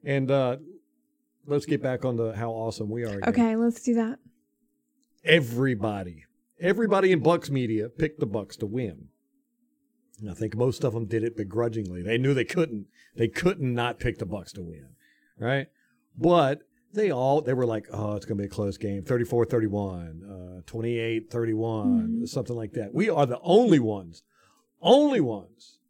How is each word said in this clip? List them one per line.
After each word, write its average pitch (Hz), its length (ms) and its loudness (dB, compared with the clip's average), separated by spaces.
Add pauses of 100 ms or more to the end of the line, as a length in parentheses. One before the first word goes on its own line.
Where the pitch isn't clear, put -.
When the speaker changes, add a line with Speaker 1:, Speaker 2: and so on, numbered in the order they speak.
Speaker 1:
And, 139 260 0
uh, 131 280 2 (880)
let's 143 180 0
get 151 160 0
back 127 220 -2
on 123 140 0
to 113 180 -2
how 113 160 -4
awesome 113 380 -4
we 117 160 -4
are 101 120 -6
again. 98 120 0
Speaker 2:
Okay, 226 260 2
let's 233 260 0
do 240 140 0
that. 226 240 -2 (1040)
Speaker 1:
Everybody, 117 1000 0 (340)
everybody 196 520 4
in 165 100 4
Bucs 165 280 2
media 117 400 0
picked 151 300 -4
the 131 80 0
Bucs 101 320 -6
to 110 80 -4
win. 107 400 -6 (1120)
And 107 100 -12
I 90 40 -10
think 107 220 -6
most 120 280 0
of 123 100 0
them 117 140 -4
did 110 160 0
it 117 120 -4
begrudgingly. 104 680 -4
They 110 140 0
knew 135 160 2
they 131 120 2
couldn't, 117 400 -2 (300)
they 113 120 2
couldn't 135 460 0
not 120 260 -2
pick - 200 -2
the - 80 -6
Bucs 92 260 -10
to 101 80 -12
win, 76 280 -14 (500)
right? 135 280 -2 (500)
But 160 420 4 (340)
they 202 180 0
all, 135 300 2
they 127 120 0
were 127 120 0
like, 110 260 -2
"Oh, 104 240 -4
it's 101 100 -8
gonna 110 120 -4
be 101 80 -2
a 95 40 -8
close 101 280 -4
game, 98 260 -6
thirty-four 120 420 0
thirty-one, 95 760 -2 (360)
uh, 87 80 -16
twenty-eight 113 640 -4
thirty-one," 113 580 -2
Speaker 2:
Mm-hmm. 233 380 0
Speaker 1:
something 123 300 -6
like 110 180 -8
that. 101 200 -6
We 214 160 0
are 143 160 2
the 120 160 -4
only 185 380 6
ones, 98 440 -4 (580)
only 269 380 6
ones 104 600 -6 (100)